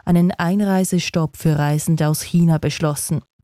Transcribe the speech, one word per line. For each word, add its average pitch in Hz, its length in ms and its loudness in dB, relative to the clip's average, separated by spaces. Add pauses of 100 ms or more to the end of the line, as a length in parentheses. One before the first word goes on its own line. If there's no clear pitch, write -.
einen 175 260 4
Einreisestopp 185 1040 -2
für 156 220 2
Reisende 151 480 0
aus 151 160 0
China 170 360 2
beschlossen. 151 640 -4 (220)